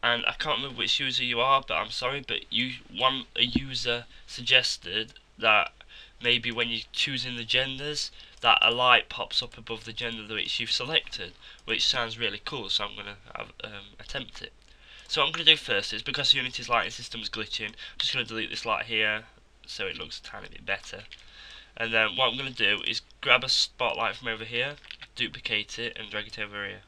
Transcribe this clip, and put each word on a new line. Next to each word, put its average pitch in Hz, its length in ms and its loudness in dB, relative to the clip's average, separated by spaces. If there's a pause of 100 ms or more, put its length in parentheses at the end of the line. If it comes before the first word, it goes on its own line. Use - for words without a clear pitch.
and 120 220 2
I - 80 2
can't 147 240 -2
remember 135 220 -6
which - 200 2
user 131 240 2
you 120 180 2
are, 135 280 6
but - 60 0
I'm 104 160 0
sorry, 131 360 -2
but - 240 -4
you, 123 260 0 (140)
one, 127 360 2 (100)
a - 80 4
user 123 600 0 (200)
suggested 113 880 2 (260)
that 110 360 6 (480)
maybe 120 280 2
when 117 200 0
you're 113 200 -6
choosing 127 460 -2
the 117 80 -6
genders, 131 680 -2 (300)
that 117 220 6
a 117 80 6
light 123 400 6
pops - 320 -2
up 120 160 -12
above 113 260 -10
the 117 80 -10
gender 113 340 -6
that 110 60 -10
which - 260 -2
you've 117 120 -2
selected, 123 640 -2 (340)
which - 200 2
sounds 113 320 0
really 101 240 -4
cool, 110 280 -8
so - 140 -2
I'm 104 120 -10
gonna 101 200 -12 (200)
have, - 160 -10 (100)
um, 101 380 -14
attempt - 400 -8
it. - 140 -14 (520)
So - 140 0
what 143 60 6
I'm 160 60 -2
gonna 160 120 -4
do 156 140 8
first 101 340 -2
is, 110 80 -6
because 139 320 2
Unity's 127 380 0
lighting 110 220 2
system 117 280 -10
is 107 80 -8
glitching, 107 380 -6
I'm - 320 -12
just - 160 0
gonna 123 100 0
delete 110 240 -4
this - 160 -8
light 110 220 0
here, 110 380 0 (420)
so - 200 -6
it 87 100 -4
looks 82 220 -10
a - 40 -16
tiny 101 280 -14
bit - 160 -16
better. 98 380 -6 (680)
And 113 160 -4
then 110 260 4
what 127 120 4
I'm 117 80 0
gonna 135 140 -6
do 104 360 4
is - 140 -2 (220)
grab 127 220 8
a 131 40 -6
spotlight 110 680 2
from 127 140 -6
over 113 160 -4
here, 123 300 -2 (420)
duplicate - 640 -2
it, 117 200 -6
and 107 120 -10
drag 104 160 -4
it 107 120 -12
over 101 280 -6
here. 98 220 -10